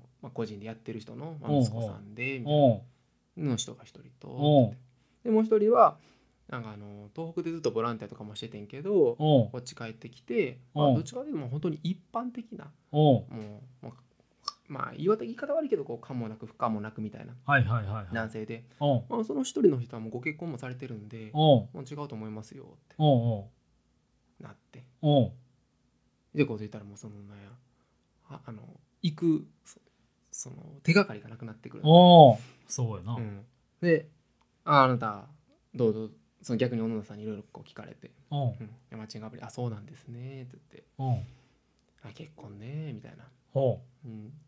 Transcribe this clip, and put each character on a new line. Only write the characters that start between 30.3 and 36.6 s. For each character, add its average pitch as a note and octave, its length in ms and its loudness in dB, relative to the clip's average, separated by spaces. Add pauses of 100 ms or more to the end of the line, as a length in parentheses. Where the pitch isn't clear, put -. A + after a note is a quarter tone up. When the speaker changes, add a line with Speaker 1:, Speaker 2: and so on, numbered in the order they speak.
Speaker 1:
そ - 200 -14
の、 C3 60 -18 (260)
手 E3 100 0
が G3 120 4
か - 80 -12
り G#2 80 -14
が A2+ 80 -20
な A2+ 80 -18
く - 80 -16
な A2 80 -14
っ - 20 -20
て - 140 -20
く - 80 -20
る。 - 80 -16
Speaker 2:
お E3 500 12
ー、 G#2+ 40 -10 (280)
そ A2+ 260 -4
う G2 40 -10
や F2 60 -14
な。 A2+ 120 -8
Speaker 1:
う A#2 40 -10
ん。 G#2 260 -12 (360)
で、 E3 260 2 (580)
「あ、 C#3+ 180 6
あ C3 40 6
な B2+ 100 2
た、 A2 300 -8 (460)
ど B2 160 0
う G#2+ 40 -2
ぞ」、 A2 160 -8 (320)
そ - 120 -8
の、 A2+ 40 -4
逆 A#2+ 180 -2